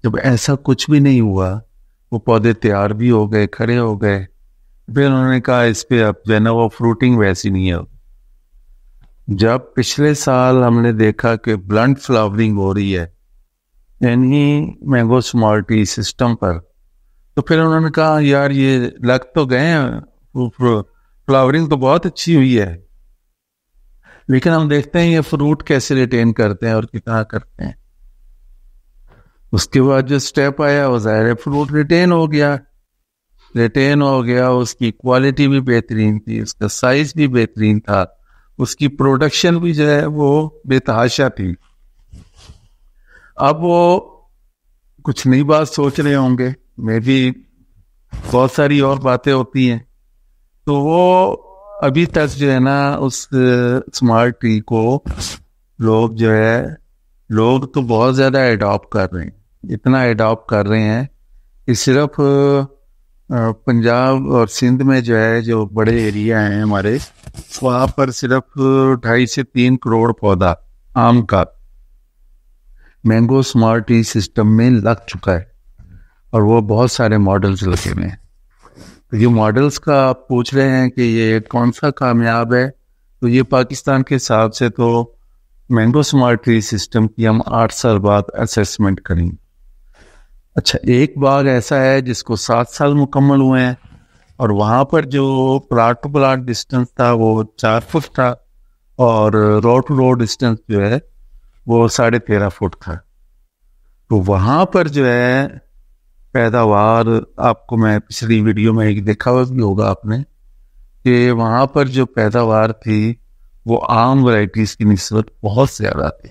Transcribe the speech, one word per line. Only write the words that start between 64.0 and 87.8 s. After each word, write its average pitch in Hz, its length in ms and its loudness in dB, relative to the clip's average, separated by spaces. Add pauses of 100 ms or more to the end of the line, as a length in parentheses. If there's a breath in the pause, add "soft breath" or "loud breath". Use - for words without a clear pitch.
और 117 160 2
सिंध 127 340 0
में 131 220 2
जो 117 140 0
है, 113 240 0
जो 113 240 -2
बड़े 110 380 0
एरिया 107 360 -2
हैं 104 240 -2
हमारे, 104 360 -2 (640)
वहाँ 127 240 0
पर 135 240 -2
सिर्फ 127 320 -2 (640)
ढाई 117 220 2
से 135 160 -6
तीन 127 320 0
करोड़ 113 360 0
पौधा 95 560 -2 (300)
आम 117 240 4
का 98 240 -2 (1600)
मैंगो 117 360 2
स्मार्ट 113 440 0
ट्री 117 180 2
सिस्टम 107 440 -2
में 113 220 4
लग 113 400 0
चुका 92 220 -4
है 87 200 -4 (840 soft breath)
और 110 80 2
वो 110 200 4
बहुत 110 300 0
सारे 110 260 0
मॉडल्स 98 460 0
लगे 95 260 -2
हुए 90 140 -6
हैं। 87 160 -10 (920 loud breath)
तो 113 60 -4
ये 113 100 4
मॉडल्स 117 500 2
का 139 320 2
आप - 200 -6
पूछ 123 240 -2
रहे 135 160 2
हैं 131 200 0
कि 127 120 -4
ये 113 380 0
कौन 120 320 -2
सा 147 180 -4
कामयाब 117 640 0
है, 127 160 2 (520)
तो 120 60 -2
ये 127 160 2
पाकिस्तान 131 600 0
के 139 120 -2
हिसाब 113 360 0
से - 180 -2
तो 117 480 -2 (540)
मैंगो 120 320 2
स्मार्ट 123 400 2
ट्री 113 180 2
सिस्टम 110 460 -2
की 113 180 -4
हम 110 220 2
आठ 113 240 0
साल 113 260 0